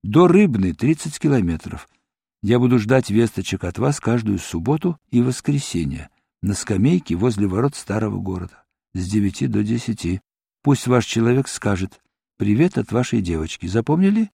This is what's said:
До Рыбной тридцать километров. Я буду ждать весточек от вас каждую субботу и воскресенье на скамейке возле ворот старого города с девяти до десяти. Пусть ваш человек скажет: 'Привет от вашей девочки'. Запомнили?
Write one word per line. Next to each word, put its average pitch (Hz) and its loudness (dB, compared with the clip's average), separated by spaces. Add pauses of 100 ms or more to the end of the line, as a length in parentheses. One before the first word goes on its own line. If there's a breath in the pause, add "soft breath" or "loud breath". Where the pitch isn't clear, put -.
До 139 6
Рыбной 151 4
тридцать 151 -2
километров. 90 -2 (540)
Я 113 2
буду 123 4
ждать 120 2
весточек 104 0
от 87 -6
вас 139 -2
каждую 110 -2
субботу 147 -4 (120)
и 120 2
воскресенье 87 -4 (320)
на 98 -2
скамейке 110 0
возле 104 0
ворот 117 0
старого 104 -4
города 92 -10 (300)
с 92 -4
девяти 104 0
до 107 0
десяти. 104 -4 (420)
Пусть 143 2
ваш 123 2
человек 120 0
скажет: 95 -4 (380)
'Привет 113 2
от - -4
вашей 117 0
девочки'. 82 -6
Запомнили? 180 0